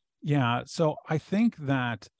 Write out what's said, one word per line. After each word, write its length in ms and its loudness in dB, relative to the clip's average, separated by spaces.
Yeah, 420 2
so 300 0
I 120 -2
think 380 0
that 500 -2